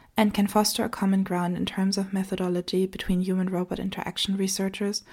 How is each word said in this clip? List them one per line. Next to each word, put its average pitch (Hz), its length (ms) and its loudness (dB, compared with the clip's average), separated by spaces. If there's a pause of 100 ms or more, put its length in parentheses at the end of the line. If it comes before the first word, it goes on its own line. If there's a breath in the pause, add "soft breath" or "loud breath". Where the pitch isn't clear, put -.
(180 loud breath)
and 208 160 4
can 202 120 4
foster 214 380 2
a 233 60 0
common 196 320 2
ground 175 340 0
in 175 80 -2
terms 190 320 0
of 190 160 -2
methodology 185 720 0
between 185 360 2
human-robot 185 560 0
interaction - 580 -4
researchers 196 680 -2 (100)